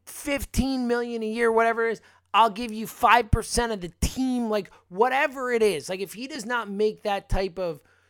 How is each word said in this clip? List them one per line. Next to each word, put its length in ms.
fifteen 840
million 340
a 40
year, 240
whatever 380
it 40
is, 80
I'll 160
give 220
you 160
five 420
percent 420
of 80
the 200
team," 500
like, 200
whatever 640
it 100
is. 260
Like, 120
if 140
he 120
does 180
not 240
make 360
that 240
type 300
of 220